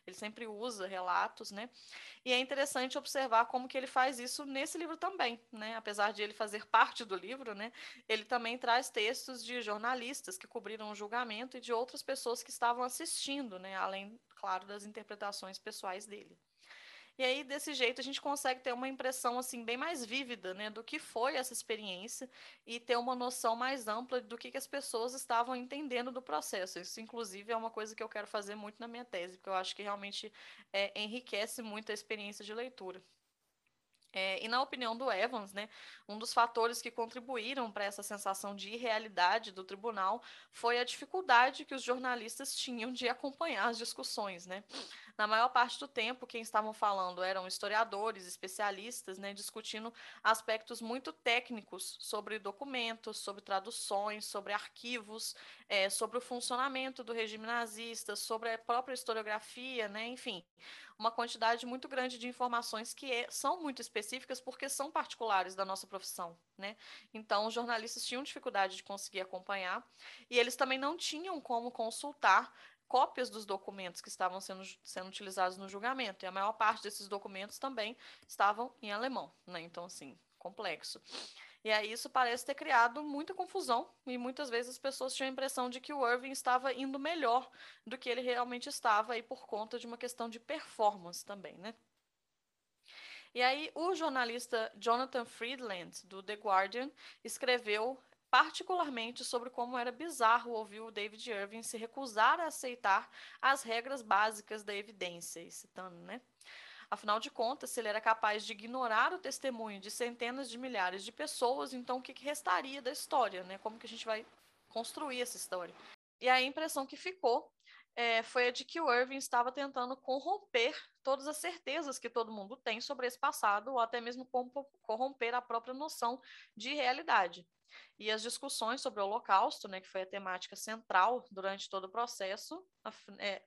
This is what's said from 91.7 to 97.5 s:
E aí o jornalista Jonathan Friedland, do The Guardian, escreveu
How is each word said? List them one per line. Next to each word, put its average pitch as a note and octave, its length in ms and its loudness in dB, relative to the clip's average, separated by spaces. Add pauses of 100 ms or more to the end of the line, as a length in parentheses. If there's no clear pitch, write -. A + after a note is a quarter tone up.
E A#3+ 80 0
aí C#4 320 4
o E4+ 220 2
jornalista B3 800 0
Jonathan A#3+ 480 2
Friedland, A#3 800 -6
do F#3+ 160 -12
The G#3+ 140 -6
Guardian, G#3 560 4 (320)
escreveu A#3 760 2 (300)